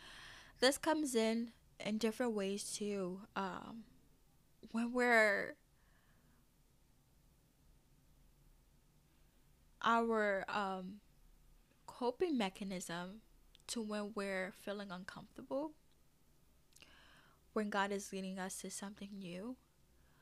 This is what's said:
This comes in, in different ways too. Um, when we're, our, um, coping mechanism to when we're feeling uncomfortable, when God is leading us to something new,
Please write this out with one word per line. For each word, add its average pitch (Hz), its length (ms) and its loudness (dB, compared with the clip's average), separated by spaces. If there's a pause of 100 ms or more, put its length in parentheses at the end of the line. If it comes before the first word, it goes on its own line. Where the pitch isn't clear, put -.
(600)
This 269 180 6
comes 302 380 2
in, 226 340 4 (340)
in 214 140 0
different 226 360 2
ways 202 380 -2
too. 196 500 -2 (140)
Um, 196 500 -6 (840)
when 233 220 -2
we're, 226 600 6 (4000)
our, 220 680 4
um, 190 480 -2 (920)
coping 262 500 2
mechanism 190 840 -2 (440)
to - 160 -4
when 208 320 -2
we're 196 400 -2 (100)
feeling 202 280 -6
uncomfortable, 262 800 -6 (1900)
when 208 140 0
God 202 200 2
is 202 220 -2
leading 190 240 -6
us 190 200 -6
to 190 120 -8
something 202 480 -10
new, 196 380 -8 (680)